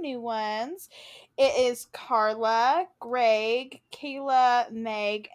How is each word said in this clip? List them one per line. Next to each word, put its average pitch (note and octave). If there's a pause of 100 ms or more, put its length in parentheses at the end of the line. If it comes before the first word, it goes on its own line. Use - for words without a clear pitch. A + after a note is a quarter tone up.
new C4+
ones. A3+ (480)
It C4+ (140)
is -
Carla, A3+ (120)
Greg, A#3 (120)
Kayla, C4
Meg, G#3+